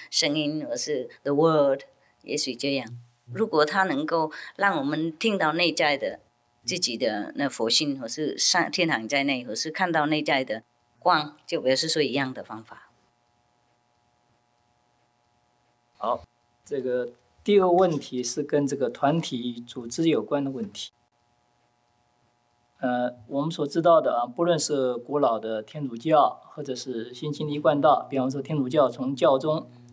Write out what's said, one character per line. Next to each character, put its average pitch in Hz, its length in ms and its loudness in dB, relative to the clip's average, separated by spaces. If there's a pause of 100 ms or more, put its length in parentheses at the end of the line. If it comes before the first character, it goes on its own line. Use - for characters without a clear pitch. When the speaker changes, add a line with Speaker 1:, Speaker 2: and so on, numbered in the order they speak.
(100)
Speaker 1:
声 151 260 0
音， 151 300 -2
或 120 80 -6
是 127 340 -4 (140)
the 143 100 -2
word， 143 500 4 (400)
也 135 140 -6
许 123 200 -4
这 139 180 -2
样。 120 240 -6 (340)
如 208 140 -2
果 156 180 4
他 190 200 2
能 151 200 0
够 156 280 0 (240)
让 196 200 2
我 139 60 -2
们 156 340 -2
听 208 220 0
到 156 140 2
内 170 180 2
在 147 260 0
的 104 220 -6 (460)
自 175 140 -6
己 120 180 -4
的 107 400 -2
那 139 120 -2
佛 113 200 -2
性， 135 320 0
或 117 80 -8
是 151 300 -4
上 - 320 2
天 160 180 0
堂 113 180 -2
在 139 180 0
内， 131 200 -2
或 113 100 -8
是 156 160 -6
看 175 220 -2
到 151 140 2
内 151 160 0
在 143 200 0
的 113 200 -6 (360)
光， 151 380 2 (100)
就 165 140 -4
表 131 160 2
示 151 100 -2
说 160 160 0
一 120 100 0
样 131 200 -2
的 113 100 -12
方 113 220 -14
法。 - 260 -20 (3000)
Speaker 2:
好， 117 260 -2 (400)
这 143 160 -6
个 123 300 -2 (340)
第 208 140 6
二 - 20 6
个 180 100 6
问 180 200 6
题 131 320 -4
是 135 200 -4
跟 143 240 0
这 - 80 -2
个 123 140 0
团 147 320 0
体 120 460 -6
组 120 200 -12
织 165 220 0
有 123 140 4
关 143 200 -2
的 135 80 -2
问 123 200 -8
题。 - 220 -14 (1900)
呃， 123 360 0 (120)
我 139 160 -2
们 160 80 -2
所 151 160 -2
知 165 160 -2
道 165 180 8
的 120 180 2
啊， 120 80 0
不 123 160 -4
论 170 160 4
是 135 380 0
古 135 220 -4
老 117 200 4
的 110 240 -4
天 143 240 -10
主 117 100 -8
教， 143 440 4 (140)
或 151 80 -10
者 131 120 -6
是 123 380 -8
新 147 200 -6
兴 151 140 -8
的 147 60 -4
一 147 60 -4
贯 147 220 4
道， 143 280 4
比 139 100 -2
方 131 120 0
说 139 100 -4
天 156 180 -4
主 127 100 0
教 127 200 4
从 131 260 -4
教 139 240 4
宗 156 320 -2 (220)